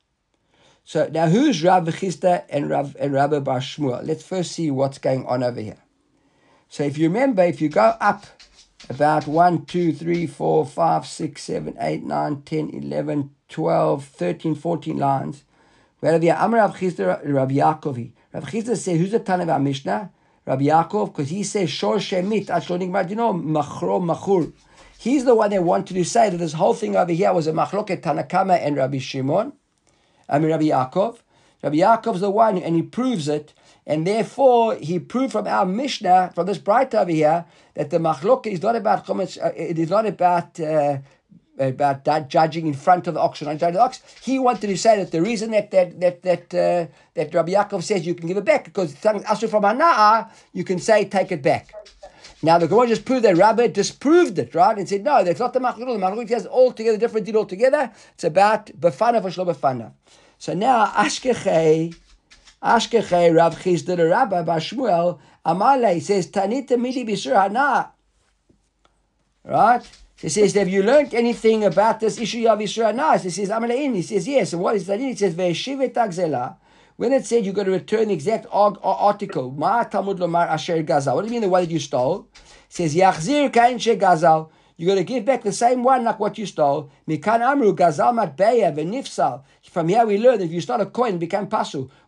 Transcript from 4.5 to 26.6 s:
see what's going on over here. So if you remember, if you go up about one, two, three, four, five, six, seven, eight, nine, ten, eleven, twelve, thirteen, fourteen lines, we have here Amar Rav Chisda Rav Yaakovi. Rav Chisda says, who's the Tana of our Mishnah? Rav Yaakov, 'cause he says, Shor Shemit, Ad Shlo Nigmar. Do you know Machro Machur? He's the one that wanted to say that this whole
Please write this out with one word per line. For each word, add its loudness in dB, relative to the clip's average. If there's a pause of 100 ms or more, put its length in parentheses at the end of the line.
see -2
what's -2
going -2
on -2
over -4
here. -12 (920)
So -8
if -4
you 2
remember, 2
if 0
you 0
go 4
up 0 (640)
about 0
one, 2
two, 0
three, -4
four, -2
five, 0
six, -10
seven, -8
eight, -4
nine, -4
ten, -6
eleven, -6 (180)
twelve, 0
thirteen, -6
fourteen -6
lines, -2 (560)
we -2
have 4
here 2
Amar 2
Rav 2
Chisda -4
Rav 0
Yaakovi. -2 (220)
Rav -10
Chisda -4
says, -2
who's 0
the 0
Tana -2
of -2
our 0
Mishnah? -4 (340)
Rav -2
Yaakov, 0
'cause -6
he -6
says, -2
Shor -2
Shemit, -2
Ad -2
Shlo -4
Nigmar. -2
Do -8
you -6
know 0
Machro -2
Machur? 0 (460)
He's 0
the 6
one 4
that 0
wanted -2
to 0
say 2
that -2
this -4
whole 2